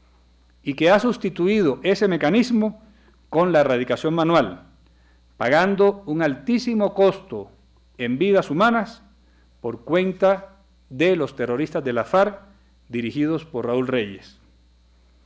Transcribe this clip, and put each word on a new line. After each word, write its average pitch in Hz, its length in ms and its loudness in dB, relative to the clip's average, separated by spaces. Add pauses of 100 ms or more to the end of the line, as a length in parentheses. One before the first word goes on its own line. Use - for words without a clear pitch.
(640)
y 143 100 -4
que 156 160 2
ha 202 100 6
sustituido 196 840 0
ese 202 240 0
mecanismo 214 760 0 (480)
con 175 220 2
la 156 100 6
erradicación 127 520 0
manual, 160 500 0 (720)
pagando 190 720 2
un 156 160 -2
altísimo 202 720 -2
costo 170 580 0 (460)
en 123 200 -4
vidas 190 320 2
humanas 214 540 -2 (580)
por 117 200 -8
cuenta 190 760 0 (320)
de 160 260 0
los 147 200 -4
terroristas 139 480 -4
de 127 100 -4
la 117 100 0
farc 196 380 0 (460)
dirigidos 143 580 -4
por 117 220 -8
Raúl 127 200 -2
Reyes. 107 520 -6 (880)